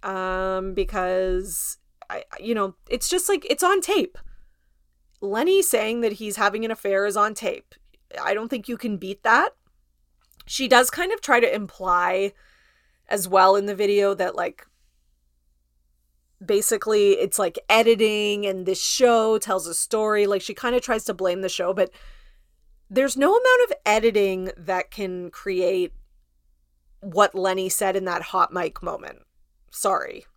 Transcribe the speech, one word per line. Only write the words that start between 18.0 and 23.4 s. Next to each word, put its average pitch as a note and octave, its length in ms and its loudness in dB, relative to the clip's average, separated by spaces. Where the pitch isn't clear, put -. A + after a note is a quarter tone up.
and F#3+ 180 -4
this F#3+ 160 -2
show A3+ 580 4
tells F#3+ 280 -4
a E3+ 80 -10
story. G#3+ 520 0
Like, G3 160 0
she G#3 120 -10
kind B3 220 -2
of B3 60 0
tries A3 220 -2
to G#3 100 -4
blame F#3 260 0
the F#3+ 80 -4
show, F3+ 240 -2
but F#3 180 0
there's C4 280 0
no D4 180 4
amount B4 300 6